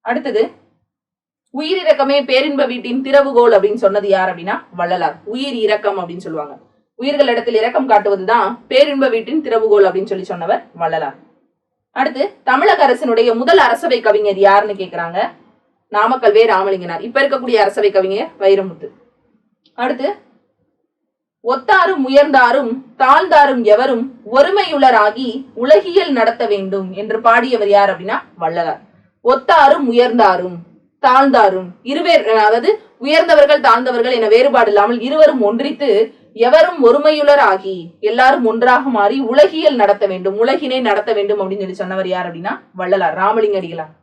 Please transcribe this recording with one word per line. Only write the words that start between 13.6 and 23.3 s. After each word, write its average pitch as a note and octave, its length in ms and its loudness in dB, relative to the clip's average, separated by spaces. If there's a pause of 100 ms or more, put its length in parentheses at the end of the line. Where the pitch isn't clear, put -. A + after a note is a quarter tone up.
கவிஞர் G#3 360 0
யாருன்னு G3 480 2
கேக்குறாங்க, F3 460 -8 (580)
நாமக்கல் A#3 440 0
வே A3+ 140 4
ராமலிங்கனார். F#3+ 540 -2
இப்ப A#3+ 220 -2
இருக்கக்கூடிய B3+ 320 -2
அரசவை G#3 360 2
கவிஞர் G3 380 -2 (100)
வைரமுத்து. G3 500 0 (840)
அடுத்து, C4 400 -4 (1300)
"ஒத்தாரும் D4 640 0
உயர்ந்தாரும் C4+ 640 2 (260)
தாழ்ந்தாரும் C#4 680 4